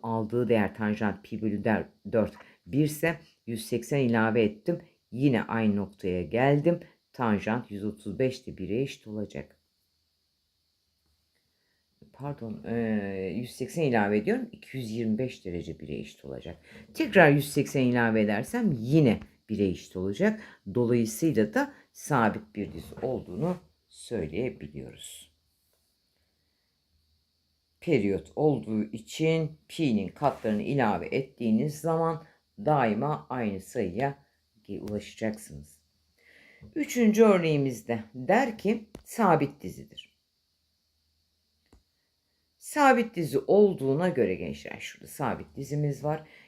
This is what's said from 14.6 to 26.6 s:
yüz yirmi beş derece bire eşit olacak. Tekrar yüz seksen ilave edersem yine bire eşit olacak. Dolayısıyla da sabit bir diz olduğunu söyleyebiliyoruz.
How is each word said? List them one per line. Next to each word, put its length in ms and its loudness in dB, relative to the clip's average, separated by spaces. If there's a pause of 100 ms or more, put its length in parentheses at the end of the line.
yüz 140 -8
yirmi 280 0
beş 260 -6
derece 360 -8
bire 140 -10
eşit 300 -12
olacak. 340 -12 (360)
Tekrar 360 6
yüz 220 2
seksen 300 0
ilave 380 4
edersem 520 0
yine 480 4 (280)
bire 160 0
eşit 320 -4
olacak. 440 0 (340)
Dolayısıyla 800 2
da 180 0 (200)
sabit 600 0
bir 180 -8
diz 200 -14 (100)
olduğunu 540 -4 (320)
söyleyebiliyoruz. 1500 -10 (2500)